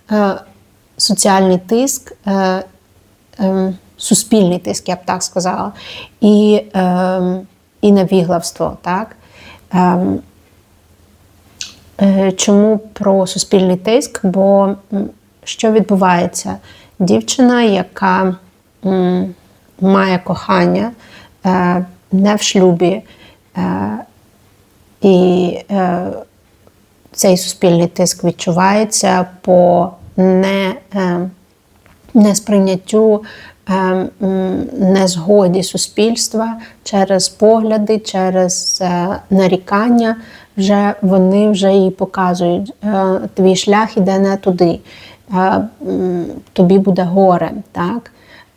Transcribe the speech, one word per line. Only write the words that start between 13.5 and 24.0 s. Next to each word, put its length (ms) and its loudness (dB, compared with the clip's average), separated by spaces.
тиск? 500 -2
Бо, 480 2
м, 160 -4
що 280 -2
відбувається? 840 0
Дівчина, 640 0
яка, 720 0
м, 480 -2
має 380 2
кохання, 720 -2
е, 380 0
не 220 2
в 80 -4
шлюбі, 600 2
е, 420 -4